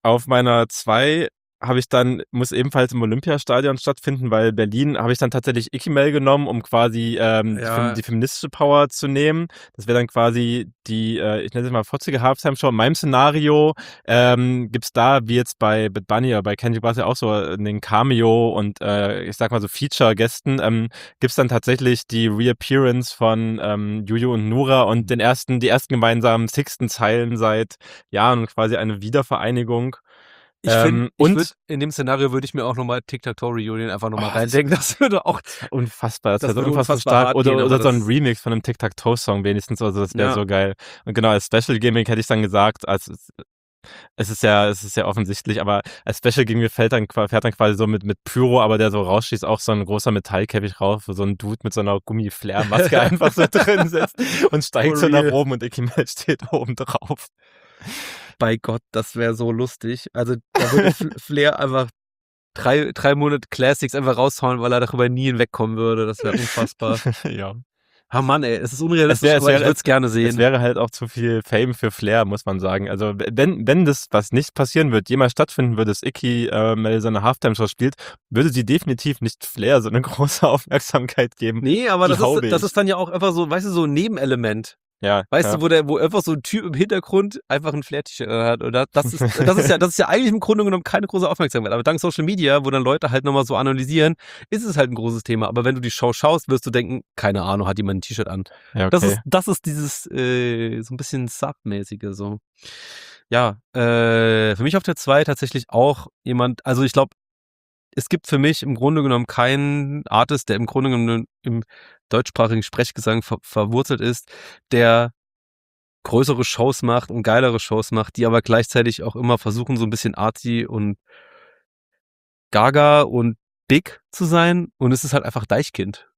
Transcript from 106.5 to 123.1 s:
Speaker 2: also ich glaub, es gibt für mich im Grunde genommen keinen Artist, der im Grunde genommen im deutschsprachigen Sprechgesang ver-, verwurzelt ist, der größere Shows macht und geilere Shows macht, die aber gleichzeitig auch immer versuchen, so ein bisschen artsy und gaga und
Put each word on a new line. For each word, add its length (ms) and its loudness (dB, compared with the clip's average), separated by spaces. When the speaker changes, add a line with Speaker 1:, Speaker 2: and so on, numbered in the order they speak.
Speaker 2:
also 200 0
ich 80 0
glaub, 180 2
es 120 -8
gibt 160 -2
für 120 0
mich 240 2
im 120 -4
Grunde 280 0
genommen 240 0
keinen 800 -2
Artist, 440 0
der 60 2
im 100 -2
Grunde 240 0
genommen 340 0
im 200 -4
deutschsprachigen 520 0
Sprechgesang 600 -2
ver-, 200 -6
verwurzelt 600 -2
ist, 280 -4
der 420 4
größere 400 2
Shows 380 -2
macht 280 0
und 120 -6
geilere 360 2
Shows 320 -4
macht, 260 -4
die 100 0
aber 160 4
gleichzeitig 600 0
auch 140 -8
immer 220 0
versuchen, 380 -4
so 80 -2
ein 60 -4
bisschen 240 -4
artsy 540 -4
und 300 -4
gaga 500 6
und 340 0